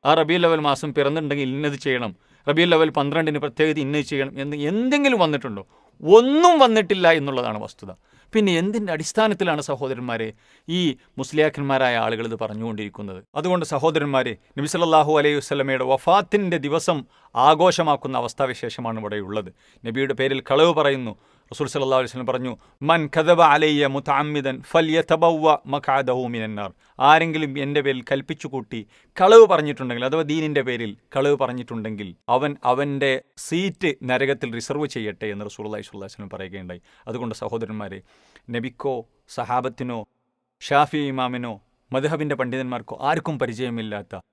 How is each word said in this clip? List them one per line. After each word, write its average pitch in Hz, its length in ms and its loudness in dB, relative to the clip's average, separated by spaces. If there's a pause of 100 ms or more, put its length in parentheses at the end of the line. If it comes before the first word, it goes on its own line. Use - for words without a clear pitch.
ആ 143 80 6
റബീഉൽ 165 320 2
അവ്വൽ 165 140 4
മാസം 147 340 -2
പിറന്നിട്ടുണ്ടെങ്കിൽ 143 560 -2
ഇന്നത് 143 240 -4
ചെയ്യണം, 123 420 -4 (320)
റബീഉൽ 170 260 4
അവ്വൽ 160 160 6
പന്ത്രണ്ടിന് 147 500 -2
പ്രത്യേകിച്ച് 151 420 0
ഇന്നത് 143 200 -2
ചെയ്യണം 139 400 -6
എന്ന് 147 160 -6
എന്തെങ്കിലും 240 640 0
വന്നിട്ടുണ്ടോ? 135 480 -2 (340)
ഒന്നും 277 580 6
വന്നിട്ടില്ല 202 520 6
എന്നുള്ളതാണ് 131 520 0
വസ്തുത. 101 280 -16 (420)
പിന്നെ 202 240 2
എന്തിൻ്റെ 196 360 -2
അടിസ്ഥാനത്തിലാണ് 175 680 -2
സഹോദരന്മാരെ 123 720 -6 (360)
ഈ 165 260 0 (220)
മുസ്ലിയാക്കന്മാരായ 135 800 0
ആളുകൾ 113 280 -2
ഇത് 113 100 -6
പറഞ്ഞുകൊണ്ടിരിക്കുന്നത്? 104 880 -10 (120)
അതുകൊണ്ട് 170 300 -2
സഹോദരന്മാരെ, 143 720 0 (200)
നബി 139 80 -4
സല്ലല്ലാഹു 156 520 4
അലൈഹി 147 180 2
വസല്ലമയുടെ 135 480 -2
വഫാത്തിൻ്റെ 175 760 2
ദിവസം 147 460 -2 (320)
ആഘോഷമാക്കുന്ന 151 840 4
അവസ്ഥാവിശേഷമാണ് 120 800 -6
ഇവിടെ 104 160 -8
ഉള്ളത്. 101 380 -6 (320)
നബിയുടെ 131 280 -2
പേരിൽ 135 260 -2
കളവ് 156 340 4
പറയുന്നു. 139 420 0 (360)
റസൂൽ 143 160 -4
സല്ലല്ലാഹു 131 340 0
അലൈഹി 123 100 -6
വസല്ലം 127 140 -10
പറഞ്ഞു, 123 320 -4 (240)
"മൻ 156 280 0 (100)
കദബ 165 220 6
അലയ്യ 151 460 4
മുതഅമ്മിദൻ 139 720 -2
ഫൽയതബവ്വ 160 1040 2
മഖഅദഹു 135 640 -2
മിനൻ 113 280 -6
നാർ." 101 180 -10 (260)
ആരെങ്കിലും 151 600 2
എൻ്റെ 143 220 -2
പേരിൽ 131 200 -4
കൽപ്പിച്ചു 139 460 -6
കൂട്ടി 127 400 -10 (340)
കളവ് 214 260 12
പറഞ്ഞിട്ടുണ്ടെങ്കിൽ, 135 580 -2
അഥവാ 147 160 0
ദീനിൻ്റെ 151 400 -2
പേരിൽ 117 360 -6 (200)
കളവ് 143 200 2
പറഞ്ഞിട്ടുണ്ടെങ്കിൽ, 113 760 -6 (140)
അവൻ 139 340 0
അവൻ്റെ 135 580 0 (160)
സീറ്റ് 180 680 -4
നരകത്തിൽ 131 500 -2
റിസർവ് 139 340 -6
ചെയ്യട്ടെ 110 380 -8
എന്ന് 104 200 -8
റസൂലുള്ളാഹി 107 360 -10
സ്വല്ലല്ലാഹു 98 300 -16
അലൈഹി - 40 -20
വസല്ലം 101 140 -16
പറയുകയുണ്ടായി. 92 520 -14 (260)
അതുകൊണ്ട് 117 280 -8
സഹോദരന്മാരെ, 107 640 -10 (480)
നബിക്കോ 120 560 -6 (220)
സഹാബത്തിനോ 123 800 -6 (520)
ഷാഫി 147 380 2
ഇമാമിനോ 127 640 -4 (300)
മദ്ഹബിൻ്റെ 147 440 -2
പണ്ഡിതന്മാർക്കോ 127 640 -6
ആർക്കും 147 380 -2
പരിചയമില്ലാത്ത 113 800 -6 (140)